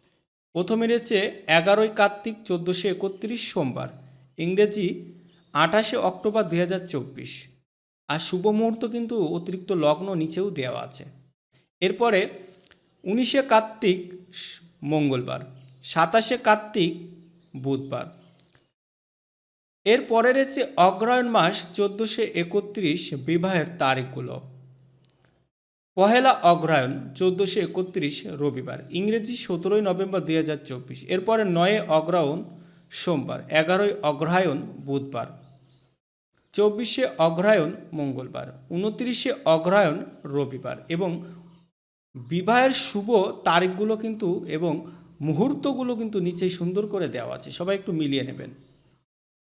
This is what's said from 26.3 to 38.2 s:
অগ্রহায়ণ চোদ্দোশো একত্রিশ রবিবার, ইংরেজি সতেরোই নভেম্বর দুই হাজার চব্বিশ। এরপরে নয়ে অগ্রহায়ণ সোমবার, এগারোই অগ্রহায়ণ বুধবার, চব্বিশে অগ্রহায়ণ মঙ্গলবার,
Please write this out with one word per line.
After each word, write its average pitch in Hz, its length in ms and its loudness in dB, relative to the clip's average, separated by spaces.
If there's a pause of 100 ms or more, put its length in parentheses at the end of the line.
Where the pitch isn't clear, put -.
অগ্রহায়ণ 160 500 4 (220)
চোদ্দোশো 185 460 0
একত্রিশ 180 560 -4 (100)
রবিবার, 131 520 -4 (120)
ইংরেজি 214 460 -2
সতেরোই 190 460 0
নভেম্বর 190 380 0
দুই 160 160 -2
হাজার 151 280 0
চব্বিশ। 127 400 -12
এরপরে 202 400 0
নয়ে 185 340 2 (100)
অগ্রহায়ণ 160 520 2 (500)
সোমবার, 131 500 -4 (100)
এগারোই 185 420 4 (100)
অগ্রহায়ণ 156 560 2 (200)
বুধবার, 139 500 -6 (1300)
চব্বিশে 214 500 0 (140)
অগ্রহায়ণ 170 520 4 (220)
মঙ্গলবার, 127 540 -6 (240)